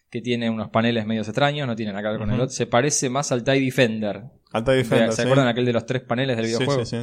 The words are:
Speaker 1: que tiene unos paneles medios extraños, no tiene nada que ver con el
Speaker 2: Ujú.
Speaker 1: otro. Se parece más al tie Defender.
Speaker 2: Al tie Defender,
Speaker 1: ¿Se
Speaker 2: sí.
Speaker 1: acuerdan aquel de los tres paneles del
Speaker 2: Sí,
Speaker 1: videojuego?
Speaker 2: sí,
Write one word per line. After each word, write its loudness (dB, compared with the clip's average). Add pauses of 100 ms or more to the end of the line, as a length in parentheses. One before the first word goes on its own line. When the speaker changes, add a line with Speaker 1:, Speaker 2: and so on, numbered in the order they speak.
Speaker 1:
que -10
tiene -2
unos -4
paneles 2
medios -4
extraños, 0
no -4
tiene -4
nada -6
que -2
ver -2
con -2
el 0
Speaker 2:
Ujú. 0
Speaker 1:
otro. -6
Se 0
parece 2
más -2
al -2
tie 2
Defender. 0 (280)
Speaker 2:
Al -2
tie 4
Defender, 4
Speaker 1:
¿Se -2
Speaker 2:
sí. 0
Speaker 1:
acuerdan 4
aquel 0
de 2
los 0
tres -4
paneles -2
del 0
Speaker 2:
Sí, -2
Speaker 1:
videojuego? 0
Speaker 2:
sí, -6